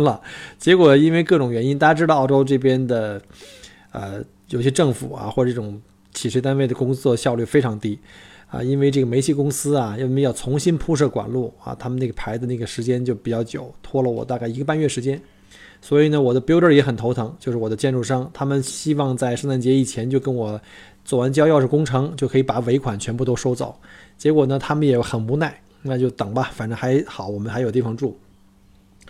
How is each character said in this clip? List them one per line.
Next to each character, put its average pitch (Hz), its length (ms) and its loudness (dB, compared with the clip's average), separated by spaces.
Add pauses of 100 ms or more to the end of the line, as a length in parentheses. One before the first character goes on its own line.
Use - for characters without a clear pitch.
了， 135 180 2 (380)
结 175 180 4
果 151 220 8
因 160 160 6
为 165 100 4
各 175 140 4
种 127 140 0
原 117 120 -2
因， 139 140 0
大 147 100 4
家 160 60 6
知 160 140 0
道 156 100 4
澳 131 80 2
洲 135 180 4
这 135 140 2
边 131 300 2
的， 107 340 -2 (720)
呃， 98 320 -10 (260)
有 123 100 -4
些 131 120 2
政 139 200 2
府 131 220 -6
啊， 104 160 -10
或 127 160 0
者 123 60 0
这 117 40 -4
种 104 240 -10 (360)
企 - 160 -6
事 127 100 0
单 135 160 0
位 139 80 2
的 127 80 0
工 127 180 -2
作 127 240 0
效 120 200 -2
率 117 100 -2
非 143 160 2
常 110 180 -2
低， 104 200 -6 (480)
啊， 123 160 -8
因 135 160 0
为 139 100 4
这 135 100 2
个 131 60 2
煤 120 160 0
气 156 140 0
公 143 160 0
司 147 240 -2
啊， 110 240 -2
因 131 160 -2
为 139 80 2
要 123 100 2
重 139 260 -4
新 170 160 0
铺 156 200 -2
设 139 120 2
管 110 220 -6
路 123 240 -4 (100)
啊， - 140 -8
他 - 100 -10
们 127 120 -4
那 131 80 -2
个 110 60 -8
排 110 260 -6
的 123 80 -6
那 123 100 -4
个 113 80 -8
时 117 180 -8
间 123 220 -2
就 123 80 0
比 - 160 -8
较 113 140 -2
久， - 280 -12 (120)
拖 135 180 -4
了 123 80 0
我 117 160 -4
大 123 100 -6
概 117 120 -6
一 117 100 -6
个 139 80 -6
半 156 140 -2
月 151 100 2
时 131 100 -6
间。 135 220 -4 (580)
所 147 220 2
以 156 80 4
呢， 151 100 2
我 123 140 4
的 127 80 0
builder 170 300 6
也 143 100 8
很 123 140 2
头 117 180 -2
疼， 117 260 -6
就 131 120 -6
是 120 60 -2
我 110 120 -2
的 110 60 -4
建 131 180 0
筑 127 80 0
商， 127 320 -2
他 - 100 -8
们 139 200 0
希 - 320 -4
望 135 200 0
在 120 200 -2
圣 143 120 -6
诞 131 140 -2
节 127 100 2
以 135 140 4
前 120 240 -6
就 135 100 0
跟 131 140 -4
我 107 260 -4 (460)
做 127 140 0
完 131 120 0
交 147 140 4
钥 151 180 6
匙 127 40 2
工 147 180 0
程， 135 320 -2
就 131 100 -2
可 127 120 2
以 - 20 6
把 131 200 0
尾 120 180 2
款 110 180 -4
全 113 180 -6
部 123 80 -2
都 127 120 0
收 123 180 -2
走。 120 260 -8 (380)
结 151 160 2
果 151 140 4
呢， 135 100 0
他 143 160 -2
们 151 140 2
也 123 120 4
很 113 280 -2
无 135 100 0
奈， 156 240 -4 (220)
那 135 120 -4
就 123 140 0
等 107 240 -8
吧， 131 180 -2
反 110 160 -8
正 113 80 -6
还 131 300 0
好， - 220 -12
我 104 100 -6
们 107 160 -8
还 120 80 -4
有 117 100 -2
地 123 80 0
方 117 160 -2
住。 120 220 -6 (920)